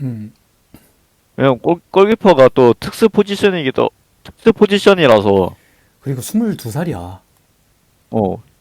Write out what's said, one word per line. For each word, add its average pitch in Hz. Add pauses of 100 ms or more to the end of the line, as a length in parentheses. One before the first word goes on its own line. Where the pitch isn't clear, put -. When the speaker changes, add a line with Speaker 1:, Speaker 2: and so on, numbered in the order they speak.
Speaker 1:
음. 113 (1000)
Speaker 2:
왜냐면 127
골-, 170 (120)
골키퍼가 190
또 120
특수 -
포지션이기도, 190 (340)
특수 -
포지션이라서. 123 (460)
Speaker 1:
그리고 135
스물두 214
살이야. 101 (920)
Speaker 2:
어, 104 (180)